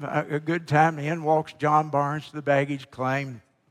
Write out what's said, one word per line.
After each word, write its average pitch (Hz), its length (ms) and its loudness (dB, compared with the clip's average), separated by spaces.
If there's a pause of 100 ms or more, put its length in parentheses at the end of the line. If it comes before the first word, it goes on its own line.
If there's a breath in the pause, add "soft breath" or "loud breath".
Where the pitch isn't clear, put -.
a, 147 340 -2
a 147 40 -4
good 165 280 -4
time. 151 300 4
In 156 260 -4
walks 156 300 2
John 151 360 2
Barnes 143 380 -2
to - 80 -16
the 147 60 -8
baggage 139 480 0
claim. 131 520 -4 (280)